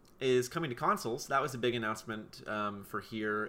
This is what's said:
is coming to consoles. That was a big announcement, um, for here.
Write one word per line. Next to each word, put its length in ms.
is 280
coming 220
to 60
consoles. 520
That 140
was 120
a 40
big 160
announcement, 720
um, 380
for 160
here. 480